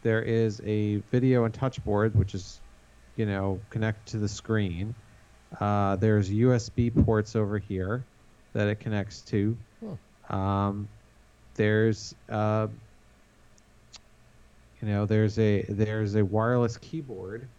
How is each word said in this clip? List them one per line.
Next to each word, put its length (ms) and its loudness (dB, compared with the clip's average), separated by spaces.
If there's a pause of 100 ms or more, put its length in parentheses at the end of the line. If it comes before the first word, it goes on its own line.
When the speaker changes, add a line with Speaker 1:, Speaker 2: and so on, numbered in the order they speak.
Speaker 1:
There 200 2
is 420 0
a 340 0 (140)
video 320 4
and 100 0
touch 300 -4
board, 320 2
which 200 2
is, 260 -12 (540)
you 100 0
know, 340 -2 (120)
connected 400 -4
to 80 -6
the 80 -2
screen. 680 -4 (680)
Uh, 360 0
there's 360 2
U 220 4
S 160 0
B 200 0
ports 460 2
over 220 0
here 460 -4 (500)
that 140 2
it 120 -2
connects 420 -6
to. 360 0 (240)
Speaker 2:
Huh. 540 -12
Speaker 1:
Um, 520 0 (680)
there's, 580 2 (160)
uh, 380 0 (2250)
you 60 -4
know, 200 0
there's 320 2
a, 240 4
there's 520 -2
a 80 4
wireless 540 2
keyboard 720 -10 (120)